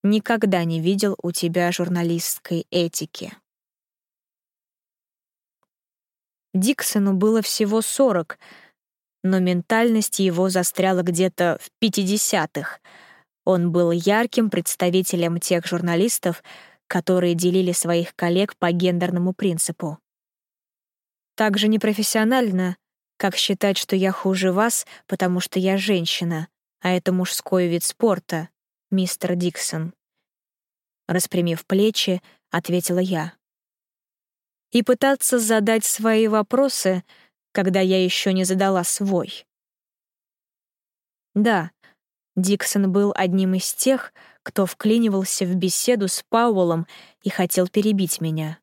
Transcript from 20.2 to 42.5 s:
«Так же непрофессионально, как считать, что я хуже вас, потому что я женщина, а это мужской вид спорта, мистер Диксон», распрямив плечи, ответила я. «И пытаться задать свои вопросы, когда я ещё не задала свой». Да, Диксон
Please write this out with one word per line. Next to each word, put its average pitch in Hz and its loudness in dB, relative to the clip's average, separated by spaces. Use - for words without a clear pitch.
«Так 214 2
же 208 2
непрофессионально, 214 0
как 190 -2
считать, 196 0
что - -2
я 190 2
хуже 190 0
вас, 214 0
потому 180 0
что - -6
я 190 0
женщина, 170 -2
а 180 -2
это 180 0
мужской 185 0
вид 170 -2
спорта, 180 -2
мистер 180 -2
Диксон», 175 -4
распрямив 175 -2
плечи, 196 0
ответила 175 -2
я. 175 -2
«И 240 2
пытаться 254 2
задать 220 2
свои 220 2
вопросы, 214 0
когда 190 2
я 190 2
ещё 180 0
не 185 0
задала 190 2
свой». - -4
Да, 202 2
Диксон 196 0